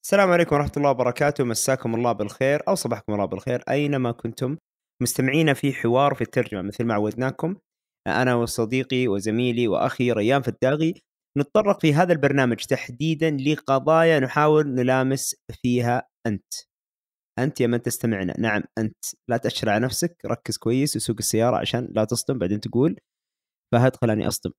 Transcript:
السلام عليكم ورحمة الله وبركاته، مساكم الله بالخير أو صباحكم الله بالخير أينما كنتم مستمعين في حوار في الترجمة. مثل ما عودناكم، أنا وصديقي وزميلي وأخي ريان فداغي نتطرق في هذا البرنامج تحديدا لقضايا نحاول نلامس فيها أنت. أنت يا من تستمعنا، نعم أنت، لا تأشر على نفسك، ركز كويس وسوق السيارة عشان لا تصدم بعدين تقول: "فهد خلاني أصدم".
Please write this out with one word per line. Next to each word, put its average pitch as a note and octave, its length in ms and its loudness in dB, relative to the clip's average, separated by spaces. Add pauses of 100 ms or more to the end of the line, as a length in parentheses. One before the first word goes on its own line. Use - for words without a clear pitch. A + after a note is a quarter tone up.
السلام G3 260 4
عليكم E3+ 260 4
ورحمة C#3+ 200 0
الله C#3+ 140 2
وبركاته، B2+ 540 0
مساكم A#2+ 500 -2
الله A#2+ 180 0
بالخير C3 560 -2
أو G3 60 2
صباحكم A#2 380 -4
الله G2+ 120 0
بالخير F#2+ 440 -6
أينما C3+ 440 0
كنتم B2+ 440 -6 (460)
مستمعين C3+ 520 2
في C#3 180 -2
حوار C3 420 2
في - 60 -10
الترجمة. G#2+ 420 -2
مثل G#2 220 -6
ما A#2 100 0
عودناكم، B2+ 640 -2 (500)
أنا B2 280 2
وصديقي B2 760 -2
وزميلي A2+ 600 0
وأخي A#2+ 440 0
ريان A#2 300 2
فداغي D3 520 0 (440)
نتطرق G3+ 420 0
في D3+ 140 4
هذا F3+ 180 4
البرنامج C3+ 440 2
تحديدا D3+ 760 -2
لقضايا D3 920 2
نحاول D3+ 540 2
نلامس C3 640 0 (260)
فيها B2 460 0 (180)
أنت. G#2 280 -4 (840)
أنت C3+ 220 -2
يا A#2+ 60 2
من A#2+ 160 0
تستمعنا، G#2 560 -2
نعم G#2 240 0 (160)
أنت، A2 260 -6 (240)
لا A#2 80 0
تأشر A#2 340 -2
على G#2+ 140 2
نفسك، E3 320 -4 (100)
ركز - 300 -6
كويس C3 400 -2
وسوق A2+ 220 -4
السيارة A2+ 380 0
عشان - 340 -4
لا G#2+ 140 0
تصدم A#2+ 340 -4
بعدين G#2 220 -2
تقول: C3 380 0 (720)
"فهد B2 240 4
خلاني G#2+ 320 0
أصدم". - 300 -6